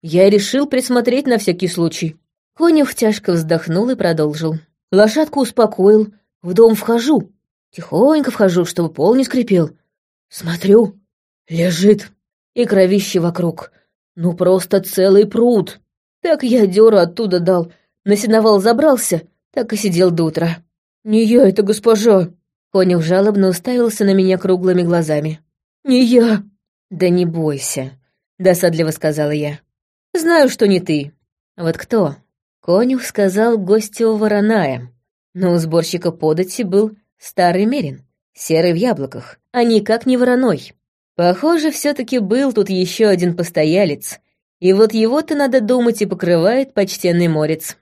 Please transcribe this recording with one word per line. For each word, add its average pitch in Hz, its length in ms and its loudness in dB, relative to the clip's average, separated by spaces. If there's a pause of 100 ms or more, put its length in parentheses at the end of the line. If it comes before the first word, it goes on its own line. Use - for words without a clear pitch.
Я 175 260 4
решил 214 380 0
присмотреть 254 600 -2
на 240 120 0
всякий 185 300 -4
случай". 165 480 -4 (400)
Конюх 311 400 2
тяжко 214 360 -2
вздохнул 165 580 -2
и 262 40 -2
продолжил. 160 640 -2 (340)
"Лошадку 220 520 2
успокоил, 214 720 2 (300)
в 175 100 -8
дом 220 220 6
вхожу. 233 560 -2 (400)
Тихонько 262 600 0
вхожу, 180 320 0
чтобы 165 280 -4
пол 175 220 2
не 269 80 2
скрипел. 220 480 0 (580)
Смотрю, 190 680 0 (500)
лежит, 175 640 0 (440)
и 240 100 0
кровище 190 560 0
вокруг. 170 500 -4 (460)
Ну, 170 160 -2
просто 185 480 0
целый 196 460 2
пруд. 226 520 0 (420)
Так 320 220 -2
я 233 240 2
дёру 214 300 4
оттуда 180 440 0
дал, 175 320 -2 (320)
на 202 120 2
сеновал 214 440 2
забрался, 233 640 0 (300)
так 240 200 -6
и 220 40 -6
сидел 180 340 2
до 165 140 -2
утра". 165 340 -4 (460)
"Не 220 200 2
я 233 240 4
это, 190 140 0
госпожа!" 208 680 2 (420)
Конюх 180 300 2
жалобно 190 460 2
уставился 226 560 -2
на 196 80 2
меня 190 240 2
круглыми 185 460 0
глазами. 156 580 -2 (440)
"Не 262 200 2
я!" 233 380 2 (480)
"Да 180 180 -2
не 175 160 2
бойся", 151 680 -6 (460)
досадливо 170 520 0
сказала 151 400 -4
я. 147 300 -6 (520)
"Знаю, 320 360 2
что 240 180 0
не 190 140 2
ты". 151 320 -4 (440)
"Вот 165 220 -4
кто?" 180 380 -2 (440)
Конюх 247 440 0
сказал 214 520 0
гостева 214 600 -2
вороная, 208 760 -2 (400)
но 180 200 -2
у 175 60 2
сборщика 165 520 -2
подати 170 520 -4
был 208 340 -2 (200)
старый 180 480 -2
мерин, 214 400 -6 (300)
серый 165 380 0
в 160 40 -2
яблоках, 156 600 -6 (140)
а 240 120 0
никак 226 400 0
не 254 140 0
вороной. 247 560 -2 (400)
Похоже, 294 560 0
всё-таки 262 480 -4
был 240 340 -2
тут 202 160 -2
ещё 185 400 -2
один 180 260 0
постоялец, 170 840 -2 (400)
и 185 120 2
вот 214 200 4
его-то, 262 440 -2
надо 269 240 0
думать, 233 420 0
и 196 40 -2
покрывает 185 680 -2
почтенный 175 540 0
морец. 156 540 -4